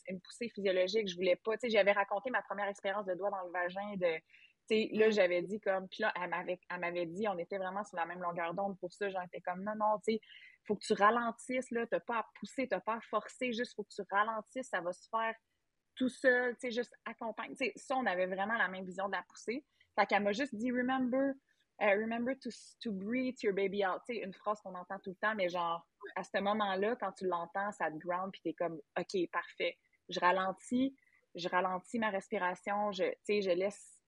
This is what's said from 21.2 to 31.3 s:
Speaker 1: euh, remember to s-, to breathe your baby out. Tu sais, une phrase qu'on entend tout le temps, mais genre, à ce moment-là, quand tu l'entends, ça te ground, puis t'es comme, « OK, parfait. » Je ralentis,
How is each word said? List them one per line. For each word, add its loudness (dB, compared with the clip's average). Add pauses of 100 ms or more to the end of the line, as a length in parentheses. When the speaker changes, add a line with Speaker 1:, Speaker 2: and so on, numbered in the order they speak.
Speaker 1:
euh, 6 (100)
remember -2
to -8
s-, -14
to -4
breathe -2
your 4
baby 0
out. 0
Tu -4
sais, -6
une -8
phrase -4
qu'on -12
entend -10
tout -10
le -8
temps, 0
mais 2
genre, -2 (280)
à -4
ce -2
moment-là, 0
quand -4
tu -6
l'entends, -2
ça -2
te -8
ground, -4
puis -14
t'es -4
comme, « -2 (200)
OK, -4 (160)
parfait. » -4 (320)
Je -4
ralentis, 2 (400)